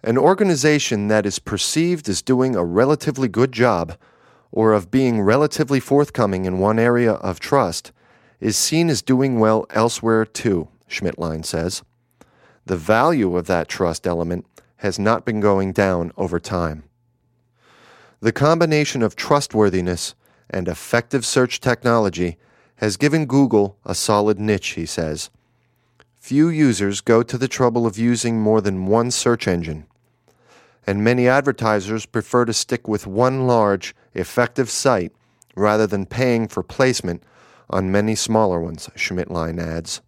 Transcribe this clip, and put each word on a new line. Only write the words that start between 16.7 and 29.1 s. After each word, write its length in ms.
The 120
combination 680
of 140
trustworthiness 1000
and 160
effective 580
search 360
technology 760
has 200
given 280
Google 600
a 80
solid 440
niche, 320
he 140
says. 460
Few 300
users 520
go 220
to 160
the 100
trouble 380
of 100
using 440
more 200
than 260
one 260